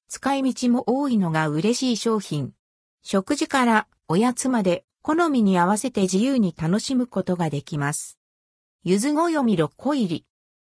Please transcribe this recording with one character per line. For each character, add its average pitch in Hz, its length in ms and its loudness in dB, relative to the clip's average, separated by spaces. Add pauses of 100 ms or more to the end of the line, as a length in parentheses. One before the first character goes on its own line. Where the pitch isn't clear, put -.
使 - 280 -4
い 269 180 0
道 247 140 -2
も 240 180 2
多 269 220 0
い 233 100 2
の 170 140 0
が 156 160 0
嬉 165 280 0
し 254 180 0
い - 20 -4
商 220 240 -2
品。 143 320 -6 (500)
食 196 320 -2
事 311 140 -4
か 262 160 2
ら 220 240 2 (180)
お 160 100 0
や 240 160 2
つ - 160 -4
ま 240 140 0
で、 180 220 0 (180)
好 330 260 2
み 254 140 2
に 190 160 4
合 175 80 4
わ 208 100 2
せ 247 140 -4
て 202 120 -2
自 185 160 2
由 262 180 2
に 196 200 0
楽 165 220 0
し 262 160 -4
む 247 140 0
こ 190 160 -4
と 180 100 -2
が 165 160 -2
で 143 120 -4
き 151 160 -8
ま 143 140 -2
す。 - 260 -12 (640)
柚 185 160 2
子 294 120 -2
ご 330 160 0
よ 302 140 0
み 220 140 2
六 156 200 0
個 285 180 -4
入 240 120 -2
り。 165 180 -6 (500)